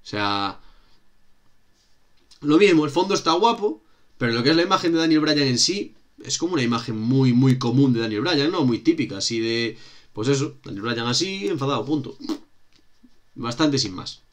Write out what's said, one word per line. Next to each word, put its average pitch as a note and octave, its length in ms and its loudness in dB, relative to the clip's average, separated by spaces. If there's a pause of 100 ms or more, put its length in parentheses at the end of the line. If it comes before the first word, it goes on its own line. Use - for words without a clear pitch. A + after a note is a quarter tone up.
O - 20 -18
sea, G2+ 540 -4 (1800)
lo D3 160 4
mismo, F3 260 6
el C#3 60 -2
fondo E3+ 240 0
está E3 180 0
guapo, G#3+ 500 0 (360)
pero A#2 140 -2
lo A#2+ 100 -2
que C#3 80 4
es D#3+ 60 4
la E3+ 60 4
imagen F3 300 0
de E3 60 2
Daniel D#3+ 220 4
Bryan D3 280 2
en B2 100 0
sí - 360 -2 (280)
es - 160 -8
como F3 160 -4
una C3+ 80 0
imagen A#2 360 -2
muy, B2+ 340 2
muy C3 260 4
común C3+ 340 2
de A2+ 80 2
Daniel A2 200 -2
Bryan, D3+ 300 0
¿no? F3 140 0
Muy A#2 160 2
típica, C#3+ 380 -2
así A2+ 220 -4
de, A2+ 380 -4 (340)
pues A2+ 160 -4
eso, C#3+ 360 -2
Daniel G2 180 -10
Bryan A#2 240 -4
así, F#3+ 400 -4
enfadado, C#3 380 -2
punto. C#3+ 320 -4 (1160)
Bastante C#3 440 -2
sin F#2+ 160 -4
más. - 280 -14 (100)